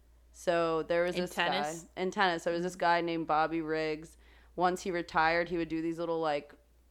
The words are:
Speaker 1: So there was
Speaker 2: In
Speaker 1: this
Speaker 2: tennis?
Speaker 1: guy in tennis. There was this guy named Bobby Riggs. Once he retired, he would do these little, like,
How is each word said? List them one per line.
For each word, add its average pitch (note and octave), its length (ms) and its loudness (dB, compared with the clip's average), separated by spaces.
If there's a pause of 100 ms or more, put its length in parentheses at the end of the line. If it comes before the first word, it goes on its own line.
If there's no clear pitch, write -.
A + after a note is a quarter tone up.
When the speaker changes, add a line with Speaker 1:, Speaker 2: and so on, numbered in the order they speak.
(320)
Speaker 1:
So E3 520 0
there E3+ 200 0
was F3 120 0
Speaker 2:
In F3+ 60 0
Speaker 1:
this F3 120 -6
Speaker 2:
tennis? E3+ 600 -2
Speaker 1:
guy F3 80 -4
in F#3 80 0
tennis. F3+ 340 2
There E3+ 80 2
was E3+ 100 0
this F3+ 140 -4
guy E3+ 240 4
named E3 260 -2
Bobby D#3+ 360 2
Riggs. D#3 540 -4 (380)
Once F3+ 280 2
he G3 80 -4
retired, E3+ 580 2
he F3 80 -4
would E3 120 -2
do D#3+ 140 -4
these E3 160 -4
little, E3 220 -2
like, D3 340 -2 (360)